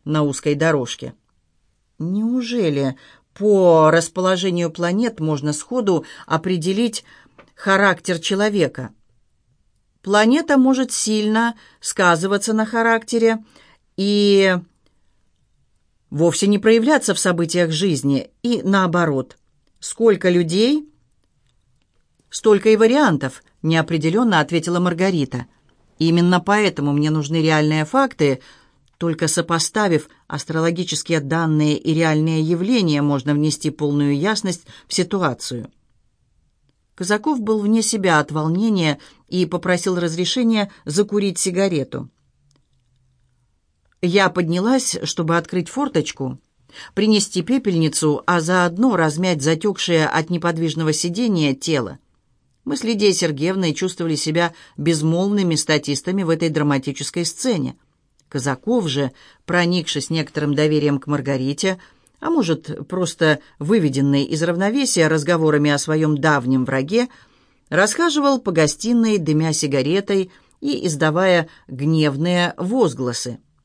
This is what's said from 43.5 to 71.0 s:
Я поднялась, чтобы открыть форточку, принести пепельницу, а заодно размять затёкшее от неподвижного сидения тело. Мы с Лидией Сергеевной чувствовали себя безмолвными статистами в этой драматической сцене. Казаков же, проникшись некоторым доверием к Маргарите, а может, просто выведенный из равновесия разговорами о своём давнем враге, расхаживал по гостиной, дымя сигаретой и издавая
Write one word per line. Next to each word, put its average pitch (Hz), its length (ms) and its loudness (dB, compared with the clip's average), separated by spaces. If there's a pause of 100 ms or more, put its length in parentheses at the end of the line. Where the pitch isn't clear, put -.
Я 185 280 2
поднялась, 185 720 0
чтобы 160 320 -2
открыть 170 320 -4
форточку, 147 720 -4 (540)
принести 202 480 0
пепельницу, 160 840 0
а 175 140 0
заодно 180 560 0
размять 165 460 0
затёкшее 160 640 0
от 160 220 -2
неподвижного 165 600 -2
сидения 170 600 -2
тело. 135 440 -4 (640)
Мы - 120 -4
с - 80 -8
Лидией 214 280 2
Сергеевной 170 600 -2
чувствовали 175 420 -4
себя 160 360 -2 (240)
безмолвными 165 800 0
статистами 151 720 -2
в 160 60 -2
этой 165 180 0
драматической 147 760 -2
сцене. 165 520 -4 (520)
Казаков 147 600 -2
же, 135 220 -2 (360)
проникшись 175 640 -2
некоторым 151 440 -2
доверием 147 460 2
к - 60 -16
Маргарите, 143 720 -2 (420)
а - 100 -6
может, 165 560 -2
просто 160 540 0 (180)
выведенный 139 640 2
из 156 180 -4
равновесия 180 680 0
разговорами 156 600 2
о 143 80 0
своём 156 400 0
давнем 131 480 0
враге, 147 420 -2 (600)
расхаживал 277 720 0
по 202 140 -4
гостиной, 214 640 2
дымя 156 340 0
сигаретой 170 800 -2 (300)
и 139 260 -4
издавая 165 600 2 (200)